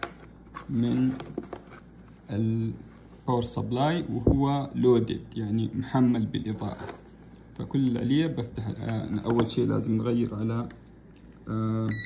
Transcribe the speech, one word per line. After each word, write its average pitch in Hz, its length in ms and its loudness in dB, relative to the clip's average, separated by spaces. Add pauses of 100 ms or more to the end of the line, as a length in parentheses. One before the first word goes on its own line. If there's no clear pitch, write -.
(720)
من 123 400 2 (1200)
ال 113 420 0 (560)
power 120 160 2
supply 131 680 0
وهو 139 640 2
loaded، 120 600 4
يعني 110 380 0
محمل 120 520 2
بالإضاءة. - 600 -4 (720)
فكل 135 300 2
اللي 117 100 2
عليه 139 280 4
بفتح، 117 420 -6
آه، 110 500 -4
أول 113 320 2
شيء 120 160 2
لازم 110 300 2
نغير 117 380 0
على، 113 340 -2 (800)
آه، 110 380 0 (200)